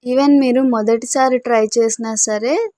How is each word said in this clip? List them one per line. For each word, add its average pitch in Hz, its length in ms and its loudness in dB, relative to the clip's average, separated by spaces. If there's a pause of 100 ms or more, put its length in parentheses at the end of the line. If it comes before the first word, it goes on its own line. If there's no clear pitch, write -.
Even 262 340 2
మీరు 262 300 2
మొదటిసారి 240 680 0
ట్రై 233 300 0
చేసినా 226 500 -4
సరే 220 360 -2 (240)